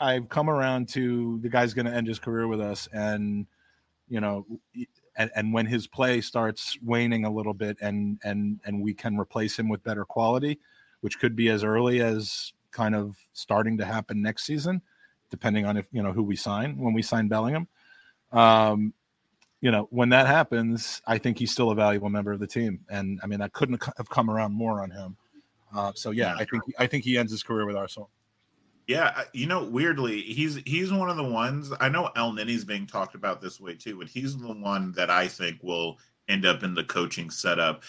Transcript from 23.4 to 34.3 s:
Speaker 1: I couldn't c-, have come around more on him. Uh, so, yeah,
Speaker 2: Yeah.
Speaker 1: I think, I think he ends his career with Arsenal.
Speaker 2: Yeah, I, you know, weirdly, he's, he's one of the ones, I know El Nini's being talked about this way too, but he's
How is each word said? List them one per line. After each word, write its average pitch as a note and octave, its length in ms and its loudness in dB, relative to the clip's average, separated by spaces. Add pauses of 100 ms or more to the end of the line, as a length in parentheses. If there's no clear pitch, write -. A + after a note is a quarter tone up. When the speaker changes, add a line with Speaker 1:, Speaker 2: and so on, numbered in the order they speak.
Speaker 1:
I G2+ 60 -4
couldn't B2 360 -2
c-, - 140 -8
have A#2 100 -10
come A2+ 220 0
around G#2+ 240 0
more A2 260 -2
on G2 100 -6
him. G2 280 -14 (580)
Uh, G2+ 180 -2
so, - 180 -6
yeah, G#2+ 220 0
Speaker 2:
Yeah. F2+ 60 -6
Speaker 1:
I A2 60 0
think, A2+ 160 -2 (160)
I B2 80 4
think B2 180 -2
he B2 140 2
ends A2+ 120 0
his G#2+ 120 -6
career G#2+ 240 -2
with G#2 100 -4
Arsenal. G2 320 -8 (760)
Speaker 2:
Yeah, D3 280 2
I, B2 100 -6 (100)
you B2 120 -4
know, F3 160 0
weirdly, B2 600 0
he's, C#3 420 -4
he's E3+ 260 -2
one F#3 200 0
of E3 80 -2
the D3 60 -2
ones, C3 540 -2
I C3 120 2
know B2+ 260 0
El A#2 160 0
Nini's G#2+ 320 -4
being G2+ 220 -6
talked G2 280 -6
about F#2+ 280 -4
this F#2 180 -12
way F2+ 140 -12
too, G2 240 -12
but F2 100 -12
he's C3+ 280 -6